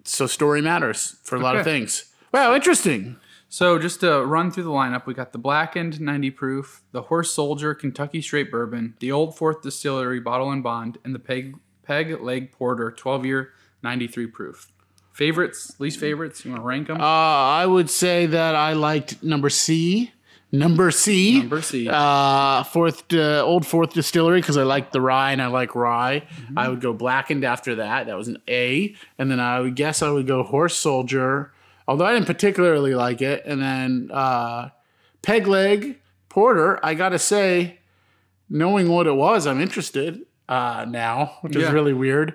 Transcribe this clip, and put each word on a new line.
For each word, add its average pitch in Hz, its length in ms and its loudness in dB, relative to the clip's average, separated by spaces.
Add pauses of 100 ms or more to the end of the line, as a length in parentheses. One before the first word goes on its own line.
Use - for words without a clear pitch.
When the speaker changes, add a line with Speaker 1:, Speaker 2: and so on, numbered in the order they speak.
Speaker 1:
so - 240 -2
story 147 340 2
matters 156 640 -2
for - 100 -6
a 127 60 -2
lot 127 160 0
of 202 60 0
Speaker 2:
Okay. 160 100 0
Speaker 1:
things. 123 320 -4 (280)
Wow, 254 220 4
interesting. 143 600 2 (320)
Speaker 2:
So 175 300 2
just 170 220 -4
to 147 240 2
run 160 260 0
through 180 140 -8
the 165 60 -6
lineup, 127 360 -2
we 131 80 -8
got 127 180 -10
the 120 60 -12
Blackened 156 640 -2
ninety 143 300 -2
proof, 135 520 -8 (100)
the 123 100 -8
Horse 165 300 -2
Soldier 147 420 -2
Kentucky 147 460 -6
Straight 143 300 -4
Bourbon, 117 480 -6
the 127 140 -4
Old 160 240 -2
Fourth 156 260 -2
Distillery 131 560 -4
Bottle 123 320 -2
and 139 120 -4
Bond, 117 420 -6
and 131 100 -8
the 127 60 -10
Peg, 135 340 -8 (300)
Peg 156 360 -4
Leg 127 320 -6
Porter 120 380 -4
twelve-year 131 600 -4 (340)
ninety-three 120 420 -6
proof. - 400 -16 (460)
Favorites, 160 680 -2
least 143 220 -6
favorites, 151 440 -6
you 123 60 -12
wanna 117 140 -10
rank 135 260 -6
'em? 160 100 -6
Speaker 1:
Uh, 147 40 2
I 156 600 4
would 185 240 4
say 175 360 2
that 160 300 2
I 151 160 2
liked 151 500 -2
number 147 280 0
C. 175 600 0 (400)
Number 165 420 4
C. 208 480 4
Speaker 2:
Number 160 220 -4
C. 120 280 -4
Speaker 1:
Uh, 139 760 4
fourth, - 480 0
uh, 151 320 2
Old 170 220 2
Fourth 165 260 0
Distillery, 170 500 2
'cause 151 140 0
I 139 60 4
like 135 300 0
the 135 80 0
rye 131 320 2
and 135 100 -2
I 127 60 -2
like 123 260 -2
rye. 120 480 0 (200)
Speaker 2:
Mm-hmm. 120 160 -8
Speaker 1:
I 123 100 0
would 123 120 -4
go 120 120 -2
Blackened 131 520 -2
after 123 320 -2
that. 110 300 -4
That 107 100 -6
was 107 120 -8
an 117 100 -10 (100)
A. 131 460 0 (240)
And 131 120 -2
then 127 100 0
I 123 200 0
would 127 140 -4
guess 147 280 -2
I 151 80 0
would 139 180 0
go 131 160 0
Horse 160 320 0
Soldier, 135 720 -2 (380)
although 143 180 2
I 214 80 4
didn't 220 120 2
particularly 175 680 2
like 123 260 0
it. 135 240 -2
And 143 160 -4
then, 131 540 -2
uh, 123 540 -2 (540)
Peg 208 260 2
Leg 202 480 2 (320)
Porter, 196 560 4
I 160 100 0
gotta 180 240 0
say, 180 600 2 (720)
knowing 175 400 2
what 170 200 4
it 139 80 2
was, 165 320 4
I'm 135 120 0
interested, 170 600 -4 (280)
uh, 120 400 -2
now, 120 520 -4
which 147 160 -6
is 151 60 2
Speaker 2:
Yeah. 160 100 2
Speaker 1:
really 147 220 2
weird. 135 400 0